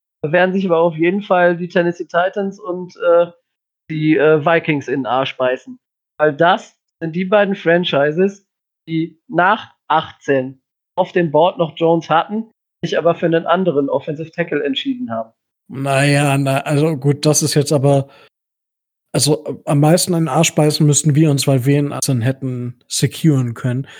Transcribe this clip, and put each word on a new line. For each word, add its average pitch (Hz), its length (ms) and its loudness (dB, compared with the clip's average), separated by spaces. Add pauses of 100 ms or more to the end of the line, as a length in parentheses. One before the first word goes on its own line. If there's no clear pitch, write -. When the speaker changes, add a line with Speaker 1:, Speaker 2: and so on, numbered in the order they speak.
(240)
Speaker 1:
Da 147 80 -4
werden 180 200 2
sich 190 140 -2
aber 165 140 2
auf 170 160 0
jeden 175 260 0
Fall 180 360 2
die 175 120 -8
Tennessee 175 380 -2
Titans 190 520 -2
und, 180 380 -10
äh, 170 300 2 (640)
die, 156 260 2
äh, 151 260 4
Vikings 160 440 0
in 135 140 -4
den 123 40 -4
Arsch 127 320 -2
beißen. 127 420 -4 (380)
Weil 151 180 2
das 175 400 0 (240)
sind 165 160 -6
die 185 100 -4
beiden 202 300 2
Franchises, 170 960 0 (380)
die 160 400 -4
nach 185 480 0 (120)
achtzehn 135 760 -2 (340)
auf 185 140 -2
dem 175 180 0
Board 156 300 2
noch 160 180 -4
Jones 165 320 0
hatten, 208 400 -2 (340)
sich - 140 -4
aber 165 160 2
für 170 140 -4
einen 165 180 0
anderen 165 420 0
Offensive 156 440 -6
Tackle 156 320 -4
entschieden 131 480 -6
haben. 113 200 -8 (380)
Speaker 2:
Naja, 139 680 0
na, 135 240 0
also 151 360 0
gut, 139 280 0
das 151 180 2
ist 143 100 -2
jetzt 147 180 0
aber, 139 380 2 (1040)
also, 147 320 -2
äh, - 100 -8 (100)
am 151 140 0
meisten 170 340 4
in 165 80 0
den 160 60 -2
Arsch 151 280 0
beißen 151 300 2
müssten 147 280 2
wir 156 160 4
uns, 139 180 0
weil 131 180 2
wir 143 120 2
ihn 143 160 -2
achtzehn 131 280 -2
hätten 127 680 -6
securen 131 640 0
können, 127 340 -4 (120)